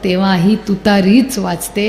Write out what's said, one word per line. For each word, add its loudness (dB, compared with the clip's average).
तेव्हा 0
ही 2
तुतारीच 2
वाजते, -6